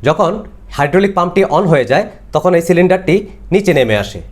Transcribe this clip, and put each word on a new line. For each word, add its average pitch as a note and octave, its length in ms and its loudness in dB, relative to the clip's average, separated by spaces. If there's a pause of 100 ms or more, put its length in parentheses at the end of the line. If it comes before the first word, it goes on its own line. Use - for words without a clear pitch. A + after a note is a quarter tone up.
যখন E3 240 0 (440)
হাইড্রোলিক F#3 420 0
পাম্পটি F3+ 240 0 (140)
on F#3+ 160 2
হয়ে C3+ 180 2
যায়, E3+ 140 2 (300)
তখন E3 240 0
এই E3+ 100 0
সিলিন্ডারটি F3+ 460 2 (400)
নিচে G3 240 2
নেমে A2+ 240 2
আসে F#2+ 180 -10 (120)